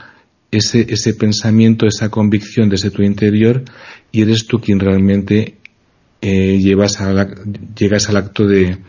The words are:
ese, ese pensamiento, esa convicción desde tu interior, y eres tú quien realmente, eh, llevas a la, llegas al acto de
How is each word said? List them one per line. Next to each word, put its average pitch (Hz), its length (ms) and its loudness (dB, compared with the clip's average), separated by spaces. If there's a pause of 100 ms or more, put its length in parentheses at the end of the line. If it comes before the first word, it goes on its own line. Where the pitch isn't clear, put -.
(500)
ese, 110 420 0
ese 110 220 -2
pensamiento, 110 720 2
esa 104 240 -2
convicción 107 580 0
desde 98 220 -2
tu 101 120 -4
interior, 107 640 2 (480)
y 110 80 0
eres 110 260 0
tú 113 140 -2
quien 98 200 0
realmente, 98 760 0 (640)
eh, 95 380 0
llevas 98 420 2
a 98 140 -2
la, 98 200 -2 (400)
llegas 101 360 0
al 104 80 0
acto 101 280 -2
de 95 300 2 (120)